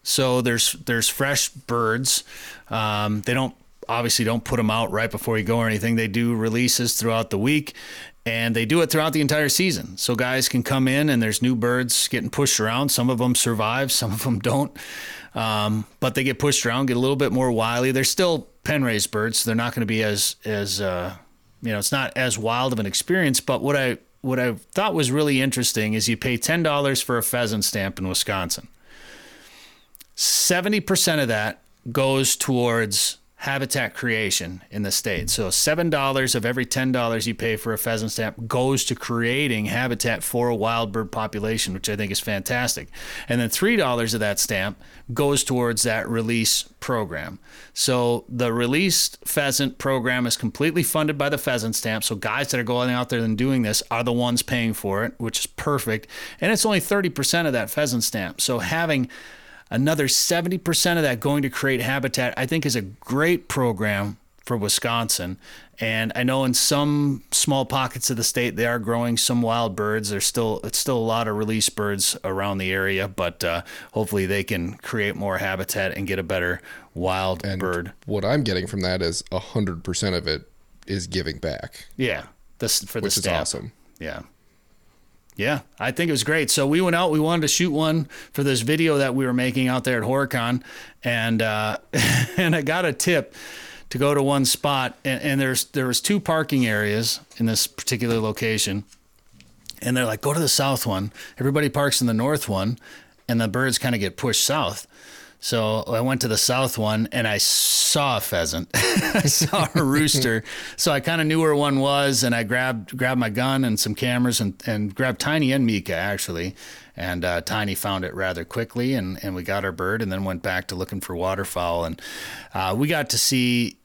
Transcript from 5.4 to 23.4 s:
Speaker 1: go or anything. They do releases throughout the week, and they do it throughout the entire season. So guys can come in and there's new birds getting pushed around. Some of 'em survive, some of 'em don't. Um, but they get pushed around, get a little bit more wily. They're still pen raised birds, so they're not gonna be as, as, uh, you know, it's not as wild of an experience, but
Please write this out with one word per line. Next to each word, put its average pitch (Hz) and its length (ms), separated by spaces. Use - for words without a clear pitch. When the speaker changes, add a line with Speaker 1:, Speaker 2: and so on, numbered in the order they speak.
Speaker 1:
go 113 160
or 113 80
anything. 110 280
They 113 120
do 117 280
releases 117 600
throughout 113 340
the 101 80
week, 147 380
and 113 300
they 117 100
do 160 160
it 151 80
throughout 156 240
the 156 80
entire 147 280
season. 151 480
So - 180
guys 127 340
can 123 140
come 131 240
in 143 220
and 120 120
there's 110 200
new 127 140
birds 120 520
getting 131 220
pushed 139 300
around. 120 300
Some 123 200
of 120 120
'em 123 140
survive, 117 560
some 104 200
of 110 140
'em 117 140
don't. 135 360
Um, 107 500
but 131 160
they 135 80
get 131 160
pushed 143 260
around, 127 220
get 123 100
a - 20
little 135 160
bit 135 160
more 127 200
wily. 120 400
They're 131 120
still 170 440
pen 151 200
raised 110 280
birds, 110 280
so 117 100
they're 110 60
not 117 200
gonna 117 100
be 110 180
as, 104 420
as, 104 360
uh, 90 320
you 113 80
know, 104 80
it's - 120
not 135 240
as 123 220
wild 120 360
of 113 60
an 104 60
experience, 156 540
but - 240